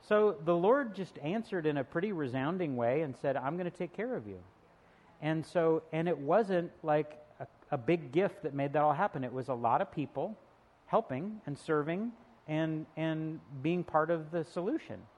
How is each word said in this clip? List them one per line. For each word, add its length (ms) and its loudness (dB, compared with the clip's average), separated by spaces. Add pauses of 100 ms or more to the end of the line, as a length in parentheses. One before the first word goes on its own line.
So 440 4
the 120 4
Lord 380 2
just 240 -10
answered 480 -2
in 100 2
a 80 0
pretty 260 -2
resounding 640 -2
way 260 2
and 140 -4
said, 200 0
"I'm 200 -2
gonna 140 -4
take 220 -8
care 240 -6
of 100 -8
you." 140 -12 (800)
And 260 -2
so, 360 4 (100)
and 160 0
it 100 0
wasn't, 520 2 (120)
like, 280 2 (300)
a, 60 -10 (240)
a 80 0
big 340 0
gift 320 0
that 100 -4
made 180 0
that 100 4
all 100 6
happen. 320 0
It 80 -6
was 160 -6
a 60 0 (140)
lot 120 6
of 100 -4
people 460 -4 (500)
helping 600 0
and 120 -6
serving 540 0 (340)
and, 400 -2 (100)
and 440 -2 (220)
being 220 2
part 260 2
of 200 -2
the 140 -2
solution. 560 -6 (180)